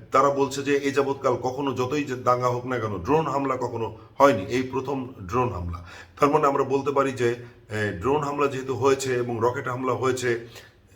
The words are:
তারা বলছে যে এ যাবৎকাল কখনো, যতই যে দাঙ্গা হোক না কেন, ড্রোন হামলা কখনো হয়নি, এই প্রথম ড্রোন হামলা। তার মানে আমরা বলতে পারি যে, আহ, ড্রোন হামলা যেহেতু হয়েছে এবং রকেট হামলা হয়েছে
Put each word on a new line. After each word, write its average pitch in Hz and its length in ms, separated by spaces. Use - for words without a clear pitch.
তারা 135 180
বলছে 135 340
যে 143 140
এ 139 140
যাবৎকাল 135 420
কখনো, 131 400
যতই 127 300
যে 131 120
দাঙ্গা 123 320
হোক 123 180
না 127 140
কেন, 107 180
ড্রোন 143 300
হামলা 135 300
কখনো 113 400
হয়নি, 127 260
এই 123 200
প্রথম 131 500
ড্রোন 117 260
হামলা। 87 320
তার 143 100
মানে 151 180
আমরা 139 160
বলতে 135 280
পারি 135 200
যে, 120 180
আহ, 104 720
ড্রোন 139 240
হামলা 143 240
যেহেতু 131 280
হয়েছে 135 400
এবং 120 260
রকেট 123 260
হামলা 127 260
হয়েছে 120 540